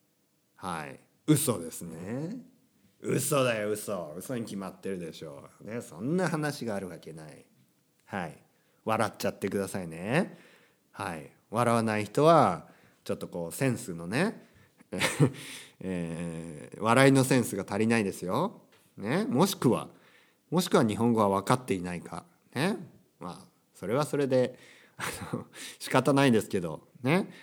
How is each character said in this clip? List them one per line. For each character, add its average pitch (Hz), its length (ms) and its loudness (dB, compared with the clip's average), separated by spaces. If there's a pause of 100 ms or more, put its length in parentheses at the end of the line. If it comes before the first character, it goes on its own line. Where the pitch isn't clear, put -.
(560)
は 82 320 -8
い。 65 120 -14 (280)
嘘 131 320 4
で 80 120 -10
す - 120 -12
ね。 113 560 -8 (600)
嘘 135 440 0
だ 117 160 0
よ、 104 120 -2
嘘。 90 460 -6
嘘 123 180 -8
に 120 80 -4
決 101 140 -8
ま 95 120 -6
っ - 120 -16
て 98 80 -6
る 98 80 -4
で 82 160 -8
し - 100 -14
ょ。 71 200 -14 (180)
ね、 113 200 -10
そ - 180 -16
ん 143 180 0
な 185 100 2
話 151 380 -2
が 110 100 -4
あ 98 40 -4
る 92 100 -8
わ 85 80 -12
け 78 160 -16
な 78 160 -16
い。 - 160 -20 (600)
は 95 200 -4
い。 73 120 -12 (460)
笑 107 260 2
っ - 80 -12
ち - 100 -2
ゃ - 20 2
っ - 100 -8
て 101 100 -4
く 98 80 -2
だ 98 100 -2
さ 98 140 -6
い 87 60 -8
ね。 98 500 -2 (540)
は 95 240 -8
い。 69 160 -14 (200)
笑 117 240 2
わ 113 80 2
な 110 160 0
い 104 60 -2
人 139 200 0
は、 117 420 6 (360)
ち - 80 -8
ょ - 20 0
っ 92 40 -4
と 87 100 -8
こ 85 240 -6
う、 - 40 -12
セ 135 120 0
ン 117 100 0
ス - 160 -10
の 85 140 -10
ね、 160 420 -2 (420)
<laughs> - 880 -2
え 82 960 -6
ー、 - 60 -10
笑 123 280 8
い - 20 8
の 135 120 6
セ 131 140 4
ン 117 60 4
ス 104 120 -4
が 95 120 -2
足 101 120 -2
り 110 80 4
な 117 100 4
い 110 60 2
で 95 80 0
す - 120 -10
よ。 117 380 -2 (340)
ね。 123 300 -2
も 185 220 2
し - 100 -4
く 127 140 4
は、 78 180 -2 (600)
も 170 100 2
し 180 80 -4
く 208 80 4
は 151 60 6
日 104 120 2
本 117 180 4
語 110 80 4
は 98 200 4
分 - 60 -8
か 127 80 6
っ 135 100 -8
て 101 80 0
い 92 80 -2
な 90 140 -6
い 85 60 -6
か。 - 240 -12 (280)
ね。 185 240 0 (420)
ま - 240 -12
あ、 - 40 -20 (260)
そ - 140 -10
れ 110 80 0
は 147 100 2
そ 143 120 -4
れ 139 100 0
で、 127 300 2 (400)
あ - 380 -8
の、 - 100 -8 (340)
仕 - 100 -10
方 135 240 6
な 139 140 6
い 127 40 8
で 110 100 6
す - 60 -6
け 95 140 -2
ど、 80 260 -8 (140)
ね。 156 280 2 (140)